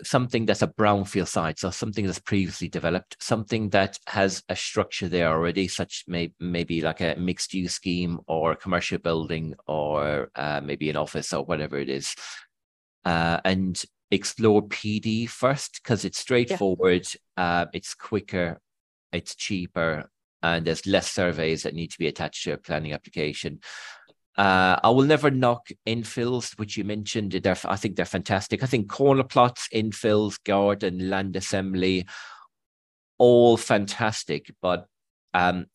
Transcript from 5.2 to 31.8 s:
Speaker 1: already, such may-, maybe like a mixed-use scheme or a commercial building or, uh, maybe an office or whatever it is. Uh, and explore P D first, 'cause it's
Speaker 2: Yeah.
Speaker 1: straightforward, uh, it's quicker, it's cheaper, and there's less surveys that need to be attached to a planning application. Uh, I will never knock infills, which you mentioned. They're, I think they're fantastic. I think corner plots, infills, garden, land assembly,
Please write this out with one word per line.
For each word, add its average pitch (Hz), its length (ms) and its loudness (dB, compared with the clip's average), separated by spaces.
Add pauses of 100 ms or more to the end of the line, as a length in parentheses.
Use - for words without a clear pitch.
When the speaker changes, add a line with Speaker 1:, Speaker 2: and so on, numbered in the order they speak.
Speaker 1:
already, 85 400 0
such - 380 -8
may-, 85 340 -4
maybe 85 400 -2
like 78 220 -2
a 80 160 0
mixed-use 90 560 -4
scheme 87 520 -4
or 80 260 0
a 78 40 -4
commercial 87 400 -2
building 80 580 -4 (120)
or, 76 720 -2
uh, 73 280 -4
maybe 71 240 -6
an 76 80 -4
office 76 380 -4
or 69 100 -2
whatever 76 320 -4
it 67 140 -4
is. 69 240 -6 (880)
Uh, 85 400 0
and 92 400 0 (260)
explore 104 520 4
P 107 380 -4
D 113 260 -2
first, - 580 -4
'cause 104 180 0
it's 95 160 -6
Speaker 2:
Yeah. - 40 -6
Speaker 1:
straightforward, 92 840 2 (300)
uh, 87 380 2
it's - 200 -10
quicker, 90 640 -4 (540)
it's - 220 -6
cheaper, 85 760 -4 (320)
and 82 240 0
there's 80 200 -2
less 95 240 2
surveys 80 540 0
that - 100 -6
need 82 160 -8
to - 80 -14
be 82 80 -2
attached 76 380 -6
to 76 80 -4
a 73 40 -6
planning 76 380 -6
application. 76 640 -6 (760)
Uh, 92 480 4
I 107 60 6
will 127 160 6
never 143 260 4
knock 123 380 2 (180)
infills, 117 720 -4
which 107 200 -6
you 101 60 -2
mentioned. 104 480 -4
They're, 92 340 2
I 98 100 0
think 98 200 -4
they're 87 100 0
fantastic. 98 560 -2
I 131 40 0
think 117 220 0
corner 135 360 4
plots, 123 500 4
infills, 107 680 0
garden, 101 680 2
land 95 260 -2
assembly, 95 720 0 (1120)